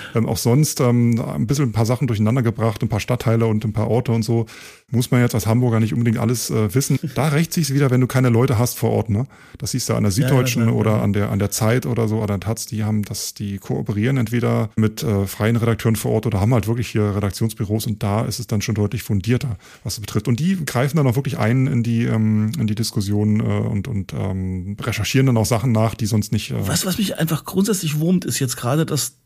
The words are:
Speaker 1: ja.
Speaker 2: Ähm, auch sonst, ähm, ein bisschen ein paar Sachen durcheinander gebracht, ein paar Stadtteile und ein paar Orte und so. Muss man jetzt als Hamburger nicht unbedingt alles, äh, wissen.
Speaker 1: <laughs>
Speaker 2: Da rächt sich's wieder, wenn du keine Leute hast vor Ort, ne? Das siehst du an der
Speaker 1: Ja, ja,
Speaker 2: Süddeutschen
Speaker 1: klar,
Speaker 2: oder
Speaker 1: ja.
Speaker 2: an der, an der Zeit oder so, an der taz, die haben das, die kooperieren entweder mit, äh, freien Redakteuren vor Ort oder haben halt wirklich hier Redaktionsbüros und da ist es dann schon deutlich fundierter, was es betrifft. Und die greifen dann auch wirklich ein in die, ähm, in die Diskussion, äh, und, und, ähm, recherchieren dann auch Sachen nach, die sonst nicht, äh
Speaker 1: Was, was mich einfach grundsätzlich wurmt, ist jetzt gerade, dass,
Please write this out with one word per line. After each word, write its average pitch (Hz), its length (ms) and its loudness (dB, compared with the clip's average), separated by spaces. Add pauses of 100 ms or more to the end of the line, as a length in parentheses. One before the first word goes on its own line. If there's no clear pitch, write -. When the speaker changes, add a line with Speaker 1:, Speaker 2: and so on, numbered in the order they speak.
(120)
Speaker 1:
ja. 117 80 0
Speaker 2:
Ähm, 113 80 0
auch - 80 -2
sonst, 139 440 2
ähm, 120 380 4
ein - 280 -4
bisschen 135 240 0
ein - 20 -4
paar 110 140 0
Sachen 123 200 0
durcheinander 113 360 2
gebracht, 110 400 -2
ein 107 80 0
paar 104 100 -2
Stadtteile 117 460 0
und 107 180 0
ein 110 80 -2
paar 107 160 -2
Orte 113 240 0
und 113 120 0
so. 117 200 0 (460)
Muss 123 200 0
man 123 120 4
jetzt 120 120 2
als 107 120 0
Hamburger 117 340 4
nicht 110 140 0
unbedingt 117 240 2
alles, 117 320 -2
äh, 107 240 0
wissen. 139 300 2
Speaker 1:
<laughs> 135 100 -8
Speaker 2:
Da 139 140 0
rächt 156 260 0
sich's 147 180 0
wieder, 139 180 2
wenn 127 120 4
du 123 40 4
keine 131 220 2
Leute 120 300 4
hast 120 200 0
vor 113 120 0
Ort, 107 180 0
ne? 107 180 0 (300)
Das - 140 -8
siehst 123 180 -4
du 113 60 0
an 113 80 2
der 104 100 2
Speaker 1:
Ja, 95 80 0
ja, 127 80 2
Speaker 2:
Süddeutschen 127 360 2
Speaker 1:
klar, 117 120 4
Speaker 2:
oder 107 200 2
Speaker 1:
ja. 107 40 0
Speaker 2:
an 104 140 2
der, 104 160 0
an 107 80 0
der 101 120 0
Zeit 117 360 0
oder 113 220 0
so, 110 120 0
an 107 60 -2
der 101 140 -2
taz, 95 260 -6
die 107 180 -6
haben 107 200 0
das, - 280 -8
die 101 240 -6
kooperieren 110 600 -2
entweder 117 580 0
mit, 110 260 0
äh, 101 240 0
freien 113 300 0
Redakteuren 113 400 0
vor 123 160 -2
Ort 110 140 0
oder 104 140 0
haben 107 120 4
halt 110 140 2
wirklich 117 220 -2
hier 104 280 0
Redaktionsbüros 107 720 -2
und 107 160 -4
da 110 240 0
ist - 120 -6
es 120 100 -8
dann 107 120 0
schon 107 140 -2
deutlich 104 280 -2
fundierter, 113 540 -2 (260)
was - 120 -6
es - 60 -10
betrifft. 107 280 -4
Und 120 100 2
die 180 240 0
greifen 135 360 0
dann 143 80 4
auch 120 100 2
wirklich - 220 -2
ein 127 300 2
in 117 160 0
die, 117 180 0
ähm, 107 560 2
in 117 80 0
die 104 80 0
Diskussion, 107 680 0
äh, 117 40 0
und, 104 440 -2
und, 101 240 -6
ähm, 95 680 -4
recherchieren 113 440 0
dann 123 100 4
auch 110 100 2
Sachen 117 260 0
nach, 110 220 2
die - 120 -4
sonst 104 260 0
nicht, 110 180 -2
äh 113 160 -4
Speaker 1:
Was, - 180 -2
was 180 140 -2
mich 202 180 -2
einfach 156 280 -2
grundsätzlich 180 560 -2
wurmt, 180 240 2
ist - 160 -4
jetzt 131 160 -2
gerade, 143 280 0
dass, - 420 -4